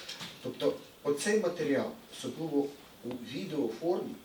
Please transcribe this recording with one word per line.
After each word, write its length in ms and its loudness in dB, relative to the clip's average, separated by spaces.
Тобто 320 0
оцей 380 4
матеріал, 500 2
особливо 480 0
у 40 -4
відеоформі 840 0